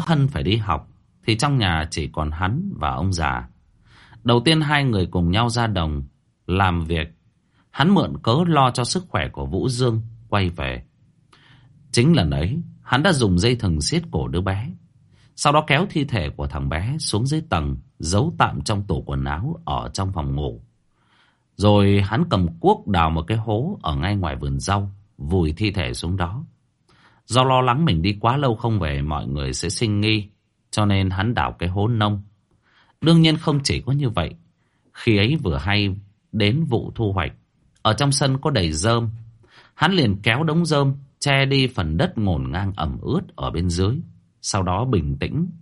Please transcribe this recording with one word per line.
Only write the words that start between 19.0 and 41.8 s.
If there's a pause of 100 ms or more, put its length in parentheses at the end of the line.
quần
áo
ở
trong
phòng
ngủ. (960)
Rồi
hắn
cầm (120)
cuốc
đào
một
cái
hố
ở
ngay
ngoài
vườn
rau, (260)
vùi
thi
thể
xuống
đó. (800)
Do
lo
lắng
mình
đi
quá
lâu
không
về,
mọi
người
sẽ
sinh
nghi, (420)
cho
nên
hắn
đào
cái
hố
nông. (800)
Đương
nhiên
không
chỉ
có
như
vậy, (580)
khi
ấy
vừa
hay (360)
đến
vụ
thu
hoạch, (500)
ở
trong
sân
có
đầy
rơm. (640)
Hắn
liền
kéo
đống
rơm (240)
che
đi
phần